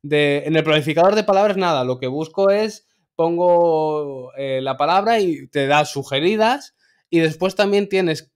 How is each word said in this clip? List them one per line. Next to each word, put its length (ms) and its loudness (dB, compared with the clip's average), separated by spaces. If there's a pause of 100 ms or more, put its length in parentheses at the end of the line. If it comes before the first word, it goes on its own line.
De, 440 0
en 120 0
el 80 2
planificador 500 2
de 80 0
palabras, 320 2
nada, 300 0
lo 140 -4
que 80 -6
busco 420 -2
es, 360 -2 (300)
pongo, 1200 0
eh, 260 -4
la 140 -4
palabra 460 0
y 260 -4
te 200 -2
da 180 2
sugeridas, 880 -2 (340)
y 100 2
después 340 -2
también 360 0
tienes 460 -2